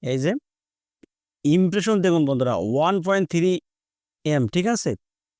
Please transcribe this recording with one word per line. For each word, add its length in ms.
এই 160
যে 140
ইমপ্রেশন 560
দেখুন 260
বন্ধুরা, 280
ওয়ান 380
পয়েন্ট 280
থ্রি 220
এম, 240
ঠিক 180
আছে? 240